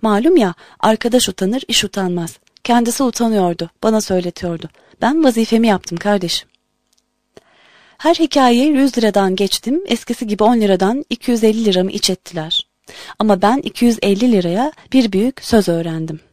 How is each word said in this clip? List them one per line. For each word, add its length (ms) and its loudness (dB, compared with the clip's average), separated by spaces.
Malum 340 2
ya, 180 2
arkadaş 480 2
utanır, 400 -2
iş 160 0
utanmaz. 540 -6
Kendisi 380 0
utanıyordu, 680 0
bana 180 2
söyletiyordu. 680 -4
Ben 220 2
vazifemi 420 2
yaptım 320 0
kardeşim." 500 -2
Her 160 2
hikayeyi 540 2
yüz 300 2
liradan 380 0
geçtim, 500 -4
eskisi 400 -6
gibi 180 -2
on 160 4
liradan 500 0
iki 200 -6
yüz 140 0
elli 200 2
liramı 260 0
iç 200 -4
ettiler. 560 -6
Ama 240 2
ben 160 2
iki 260 -4
yüz 180 4
elli 300 2
liraya 400 0
bir 200 2
büyük 320 -2
söz 240 2
öğrendim. 520 -4